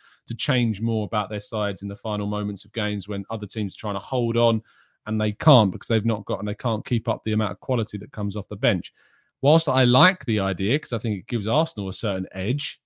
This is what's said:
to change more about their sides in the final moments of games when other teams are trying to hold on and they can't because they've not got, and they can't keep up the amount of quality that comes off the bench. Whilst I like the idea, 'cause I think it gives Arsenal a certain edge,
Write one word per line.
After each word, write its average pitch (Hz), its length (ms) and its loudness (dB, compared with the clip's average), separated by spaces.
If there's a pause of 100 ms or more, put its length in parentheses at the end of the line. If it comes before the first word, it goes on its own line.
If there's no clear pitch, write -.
(280)
to 120 80 -6
change 120 460 0
more 110 240 0
about 101 260 -4
their 104 80 -4
sides 101 420 -4
in 101 60 -8
the 101 80 -8
final 104 320 -4
moments 104 360 -4
of - 100 -20
games 104 340 -4
when 101 240 -6
other 104 160 -8
teams 104 260 -4
are - 60 -18
trying 101 160 -4
to 98 40 -4
hold 120 380 -2
on 117 240 4 (460)
and 107 120 -2
they 107 120 0
can't 110 400 6
because - 160 -12
they've 110 180 0
not 110 200 -2
got, 104 120 -4
and 101 100 -6
they 104 60 -4
can't 113 320 -4
keep 117 220 -2
up - 160 -4
the 110 100 -2
amount 107 180 0
of 101 80 -12
quality 113 380 -4
that - 140 -12
comes 101 240 -6
off 101 140 -6
the - 60 -8
bench. 107 380 0 (480)
Whilst 156 260 4
I 131 160 4
like 143 420 6
the 107 140 0
idea, 98 380 0
'cause - 160 -8
I 113 60 -4
think 110 180 -2
it 92 100 -14
gives 107 200 -4
Arsenal 110 420 -2
a 90 40 -8
certain 95 400 -4
edge, 107 520 -4